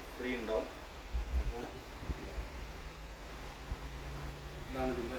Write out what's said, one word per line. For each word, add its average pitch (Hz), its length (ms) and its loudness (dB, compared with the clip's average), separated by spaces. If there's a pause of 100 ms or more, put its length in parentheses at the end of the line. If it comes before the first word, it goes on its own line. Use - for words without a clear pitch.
(180)
ഫ്രീ 123 120 2 (100)
ഉണ്ടാവും. 110 280 4 (720)
അപ്പോൾ - 240 4 (3000)
ഇതാണ് 131 260 6
ഇതിൻ്റെ 120 260 2